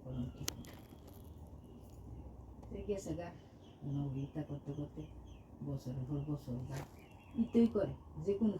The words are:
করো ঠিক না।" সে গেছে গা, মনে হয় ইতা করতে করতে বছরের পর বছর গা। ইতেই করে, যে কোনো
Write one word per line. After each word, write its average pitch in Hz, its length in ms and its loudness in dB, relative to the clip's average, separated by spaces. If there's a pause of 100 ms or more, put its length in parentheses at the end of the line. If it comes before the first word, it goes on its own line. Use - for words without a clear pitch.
করো 127 180 -2 (120)
ঠিক - 180 -2
না।" - 220 -10 (1900)
সে 202 240 -6
গেছে 190 260 2
গা, 170 140 -2 (560)
মনে 143 160 2
হয় 135 200 2
ইতা 143 220 -2
করতে 143 320 -4
করতে 151 280 -4 (640)
বছরের 135 440 0
পর 143 180 2
বছর 139 280 0 (140)
গা। 135 80 -2 (600)
ইতেই 233 300 10
করে, 170 260 4 (320)
যে 202 80 6
কোনো 208 260 8